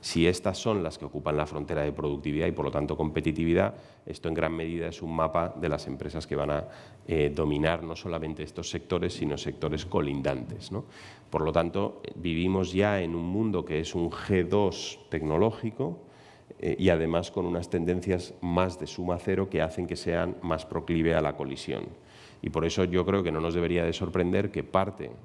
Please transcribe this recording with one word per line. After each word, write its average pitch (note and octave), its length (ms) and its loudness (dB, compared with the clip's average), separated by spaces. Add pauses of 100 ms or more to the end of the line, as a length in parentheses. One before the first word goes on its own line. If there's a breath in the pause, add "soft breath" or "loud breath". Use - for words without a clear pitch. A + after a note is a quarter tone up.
si E2 240 2
estas F#2 320 2
son G#2 240 0
las D#2 160 -4
que D2+ 80 -10
ocupan D2 320 -2
la D2+ 80 2
frontera D2+ 380 -2
de D2 80 0
productividad D2 560 -2
y, D#2+ 60 0
por D2 120 -2
lo C2+ 60 -2
tanto, D2 260 0
competitividad, E2 760 2 (320 loud breath)
esto E2+ 200 -8
en D#2+ 60 0
gran D#2+ 200 0
medida E2 340 -4
es E2 160 -8
un E2 120 -4
mapa E2 400 2
de E2 140 0
las C#2+ 160 0
empresas D2 400 -6
que - 100 -4
van D2 140 0
a, D2 140 0 (440 loud breath)
eh, D2 280 4
dominar D#2 480 2
no E2 120 -8
solamente D#2+ 460 -6
estos D#2 300 -8
sectores, F2 420 -2
sino D2 240 -2
sectores D2+ 480 -4
colindantes, C#2 840 -2
¿no? G2+ 140 -6 (440 loud breath)
Por D#2 120 0
lo D#2 100 2
tanto, E2+ 500 2 (140)
vivimos F2+ 580 2
ya G2+ 280 4
en E2 120 -2
un E2+ 120 -2
mundo F#2+ 400 0
que D#2 160 0
es E2 120 -6
un E2+ 160 0
G F2+ 380 0
dos G2 520 0 (100)
tecnológico, G#2+ 880 0 (580 loud breath)
eh, - 220 -2
y F#2 100 6
además E2 400 2
con F2+ 160 -2
unas F2 240 -2
tendencias F2+ 720 0
más F2+ 380 2
de D#2 80 -6
suma F2 320 -2
cero F#2+ 280 0
que E2+ 140 0
hacen E2 240 0
que E2 120 -4
sean F2 440 0
más D#2+ 240 0
proclive E2 480 2
a D#2 80 4
la D2 140 0
colisión. C2+ 500 -6 (540 loud breath)
Y - 120 -4
por D#2+ 140 2
eso E2 180 2
yo F2+ 200 4
creo G2 200 4
que E2+ 80 0
no D#2 100 0
nos E2 140 0
debería E2+ 280 2
de E2+ 100 2
sorprender F#2 580 0
que C#2+ 120 -4
parte F#2+ 460 0 (160)